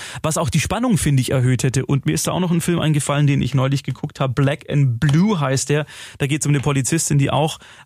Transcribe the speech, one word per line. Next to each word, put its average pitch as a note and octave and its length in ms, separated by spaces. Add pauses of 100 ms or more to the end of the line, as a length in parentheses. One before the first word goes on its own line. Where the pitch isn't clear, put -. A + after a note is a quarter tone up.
(220)
Was D#3+ 160
auch D#3+ 140
die D#3 80
Spannung, A3 400
finde C#3 220
ich, - 100
erhöht B2+ 320
hätte. C3+ 220
Und C#3 200
mir D#3 80
ist D#3 140
da - 40
auch D#3+ 80
noch F3+ 120
ein E3+ 100
Film F3 180
eingefallen, D3 460
den C#3 160
ich C3 140
neulich C#3 260
geguckt - 380
habe. C3+ 140
Black C#3+ 360
and C3 300
Blue E3 400
heißt C3+ 300
der. D3 180 (320)
Da C#3+ 80
geht's D3 180
um C#3+ 60
eine D3 80
Polizistin, C#3+ 580
die C#3 140
auch D3 260 (280)